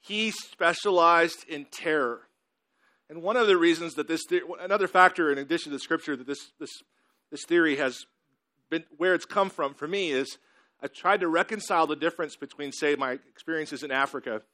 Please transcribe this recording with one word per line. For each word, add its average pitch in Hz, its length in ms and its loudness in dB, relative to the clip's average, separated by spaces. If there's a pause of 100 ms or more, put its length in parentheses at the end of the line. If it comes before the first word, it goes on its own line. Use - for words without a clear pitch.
He 214 300 -4
specialized 170 1160 2
in 143 160 -10
terror. 139 560 -4 (880)
And 160 120 -14
one 202 160 -2
of 226 120 4
the 190 80 6
reasons 165 380 2
that 147 120 -4
this, 160 220 -2
the-, 175 140 0 (180)
another 190 260 0
factor 180 460 6
in 139 60 -2
addition 147 340 -4
to 139 40 -6
the 123 60 -8
Scripture 156 320 -2
that 123 140 -12
this, - 320 -10
this, 147 100 -12 (640)
this 147 160 -14
theory 165 300 2
has 131 280 -4 (640)
been, 165 160 -4 (120)
where 180 160 2
it's 170 120 0
come 196 260 0
from 143 240 -4
for 151 140 -8
me 185 240 -2
is 135 260 -2 (420)
I've 139 120 -8
tried 196 300 2
to 175 60 0
reconcile 175 600 0
the 151 80 -2
difference 156 400 -4
between, 143 340 -12
say, 147 240 0
my 131 200 -4 (140)
experiences 151 540 -8
in 147 80 -8
Africa 135 440 -2
and 107 80 -6 (120)